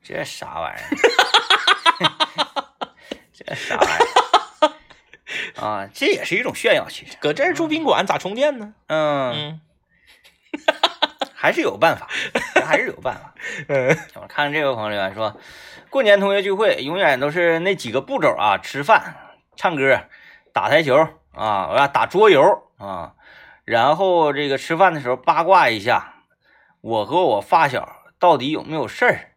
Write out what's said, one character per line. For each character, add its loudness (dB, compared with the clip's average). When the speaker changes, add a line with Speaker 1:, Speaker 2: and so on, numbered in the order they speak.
Speaker 1:
这 -10
啥 -12
玩 -8
意 -14
儿？ -14
<laughs> -4
这 -14
啥 -6
玩 2
意 2
儿？ -
啊， -6
这 -2
也 0
是 -4
一 0
种 -6
炫 2
耀， -2
其 -16
实。 -20
Speaker 2:
搁 0
这 0
儿 2
住 -2
宾 -2
馆 2
咋 -2
充 -6
电 0
呢？ -16
Speaker 1:
嗯。 -2
Speaker 2:
嗯。 -10
Speaker 1:
<laughs> -2
还 2
是 -2
有 -2
办 4
法， -16
还 0
是 -4
有 -8
办 -6
法。 -18
Speaker 2:
<laughs> -14
嗯。 2
Speaker 1:
我 -18
看 -4
这 -2
位 -2
朋 -6
友 -4
留 -6
言 -4
说 -6
，“过 0
年 6
同 0
学 0
聚 -4
会 2
永 -6
远 2
都 -2
是 0
那 0
几 -10
个 -2
步 -6
骤 2
啊： 0
吃 -8
饭、 2
唱 -2
歌、 2
打 -2
台 4
球 0
啊， -2
我 0
要 4
打 0
桌 6
游 6
啊， -12
然 2
后 2
这 -4
个 -2
吃 -4
饭 6
的 -6
时 -6
候 0
八 0
卦 6
一 -2
下， -2
我 -4
和 0
我 2
发 2
小 -6
到 4
底 -4
有 -6
没 -10
有 -4
事 -4
儿？ -2